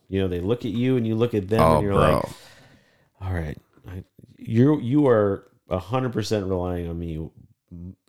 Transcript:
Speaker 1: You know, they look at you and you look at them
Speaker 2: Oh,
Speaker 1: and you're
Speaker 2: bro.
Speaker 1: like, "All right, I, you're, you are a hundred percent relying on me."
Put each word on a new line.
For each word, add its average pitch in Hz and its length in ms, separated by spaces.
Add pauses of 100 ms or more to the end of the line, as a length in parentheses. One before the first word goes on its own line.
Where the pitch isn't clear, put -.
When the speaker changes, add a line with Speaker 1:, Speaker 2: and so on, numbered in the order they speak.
Speaker 1:
You 95 140
know, 95 60
they 87 120
look 95 260
at 107 60
you 127 240
and 117 120
you 110 80
look 120 180
at 98 160
them 104 100
Speaker 2:
Oh, 80 180
Speaker 1:
and 73 60
you're 98 100
Speaker 2:
bro. 76 240
Speaker 1:
like, - 80 (960)
"All 95 120
right, 80 240 (300)
I, 92 160 (340)
you're, 131 420
you 135 280
are 104 380 (240)
a 92 100
hundred 120 340
percent 104 320
relying 90 420
on 85 120
me." 80 280 (800)